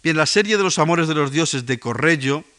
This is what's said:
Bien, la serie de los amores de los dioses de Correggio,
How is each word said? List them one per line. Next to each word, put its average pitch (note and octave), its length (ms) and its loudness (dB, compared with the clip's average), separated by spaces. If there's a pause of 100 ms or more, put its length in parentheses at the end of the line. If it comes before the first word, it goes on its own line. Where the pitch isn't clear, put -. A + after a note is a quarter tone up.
Bien, D#3+ 120 0
la D#3 100 2
serie G#3+ 300 2
de G3+ 60 2
los F3+ 160 0
amores E3 300 2
de D#3+ 60 -2
los D3 180 -2
dioses C#3+ 340 -2
de B2 140 -4
Correggio, C#3 640 -2 (140)